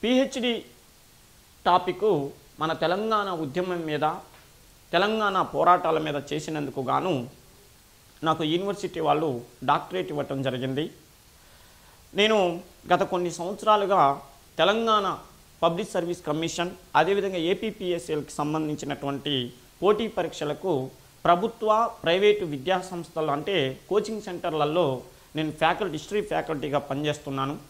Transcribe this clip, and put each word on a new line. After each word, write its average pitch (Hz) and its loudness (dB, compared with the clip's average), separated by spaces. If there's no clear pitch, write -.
పిహెచ్డి 254 2
టాపిక్ 180 4
మన 160 0
తెలంగాణ 202 0
ఉద్యమం 175 -4
మీద, 151 0
తెలంగాణ 202 2
పోరాటాల 160 4
మీద 143 -2
చేసినందుకు 147 -4
గాను 147 0
నాకు 160 0
యూనివర్సిటీ 185 -4
వాళ్ళు 151 2
డాక్టరేట్ 175 -2
ఇవ్వటం 139 -4
జరిగింది. 131 -4
నేను 214 4
గత 180 4
కొన్ని 175 -2
సంవత్సరాలుగా 196 2
తెలంగాణ 214 4
పబ్లిక్ 170 0
సర్వీస్ 175 -2
కమిషన్, 160 -2
అదేవిధంగా 190 2
ఏపీపీఎస్సీఎల్కి 170 -4
సంబంధించినటువంటి 147 -4
పోటీ 208 4
పరీక్షలకు 165 -4
ప్రభుత్వ, 214 2
ప్రైవేటు 196 4
విద్యా 147 0
సంస్థలు 160 -4
అంటే 175 -4
కోచింగ్ 208 0
సెంటర్లలో 160 0
నేను 156 -2
ఫ్యాకల్టీ, 170 0
హిస్టరీ 202 -4
ఫ్యాకల్టీగా 147 -2
పనిచేస్తున్నాను. 143 -4